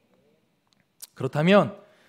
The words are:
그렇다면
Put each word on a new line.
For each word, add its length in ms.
그렇다면 600